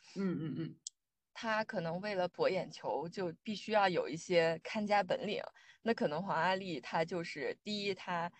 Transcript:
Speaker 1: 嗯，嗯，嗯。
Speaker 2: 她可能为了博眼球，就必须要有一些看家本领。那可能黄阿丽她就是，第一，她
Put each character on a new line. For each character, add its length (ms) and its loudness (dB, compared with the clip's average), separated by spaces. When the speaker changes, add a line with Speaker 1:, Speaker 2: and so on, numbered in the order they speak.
Speaker 1:
嗯， 260 0
嗯， 180 -4
嗯。 180 -6
Speaker 2:
她 300 -2
可 160 -4
能 200 -4
为 140 -4
了 140 2
博 200 2
眼 220 0
球， 380 -4
就 240 -4
必 120 -4
须 180 -6
要 160 6
有 200 2
一 80 -4
些 460 4
看 240 -4
家 160 4
本 240 0
领。 160 -2
那 120 2
可 140 0
能 120 -2
黄 160 -2
阿 200 4
丽 240 -4
她 240 2
就 180 -2
是， 400 -4
第 220 -4
一， 100 0
她 340 -4